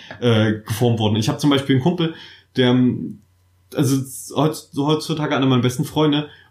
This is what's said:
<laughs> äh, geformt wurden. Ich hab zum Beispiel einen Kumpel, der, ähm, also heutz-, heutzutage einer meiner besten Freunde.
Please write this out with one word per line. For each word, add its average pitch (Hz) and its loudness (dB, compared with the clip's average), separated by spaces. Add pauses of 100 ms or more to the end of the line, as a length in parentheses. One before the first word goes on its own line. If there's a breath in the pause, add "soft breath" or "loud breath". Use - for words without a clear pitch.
<laughs> - -16
äh, 107 2 (120)
geformt 120 0
wurden. 107 0
Ich 113 0
hab 143 -2
zum 147 2
Beispiel 135 2
einen 131 2
Kumpel, 170 0 (400 loud breath)
der, 127 4
ähm, 127 0 (560)
also 135 2 (400)
heutz-, 151 -2
heutzutage 151 -2
einer 135 0
meiner 127 4
besten 123 0
Freunde. 147 0 (220 loud breath)